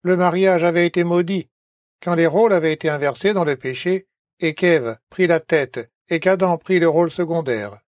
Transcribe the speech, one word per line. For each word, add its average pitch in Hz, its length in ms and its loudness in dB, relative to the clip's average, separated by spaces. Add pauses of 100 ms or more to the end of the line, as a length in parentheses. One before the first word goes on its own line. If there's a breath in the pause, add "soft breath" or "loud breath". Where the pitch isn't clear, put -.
Le 180 140 0
mariage 180 460 2
avait 175 240 2
été 170 160 -2
maudit 175 460 -2 (520)
quand 175 140 -4
les 165 140 2
rôles 208 240 2
avaient 160 200 2
été 156 160 -4
inversés 147 440 -2
dans 185 120 0
le 147 120 0
péché, 175 500 -6 (320)
et 160 160 -4
qu'Ève 147 420 0 (140)
prit 185 160 0
la 165 140 2
tête 135 500 -4 (180)
et 165 120 -2
qu'Adam 185 360 2
prit 185 220 -2
le 165 100 2
rôle 165 220 2
secondaire. 131 720 -4 (120)